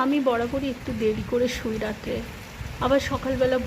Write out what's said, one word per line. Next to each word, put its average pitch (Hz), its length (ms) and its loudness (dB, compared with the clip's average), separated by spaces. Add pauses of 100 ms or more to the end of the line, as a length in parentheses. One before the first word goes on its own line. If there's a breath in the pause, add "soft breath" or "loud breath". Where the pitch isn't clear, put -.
আমি 285 120 4 (100)
বরাবরই 247 480 0
একটু - 160 -6 (100)
দেরি 214 300 2
করে 247 160 4 (100)
শুই 220 280 -4
রাতে, - 280 -6 (720)
আবার 269 140 6 (120)
সকালবেলা 262 560 2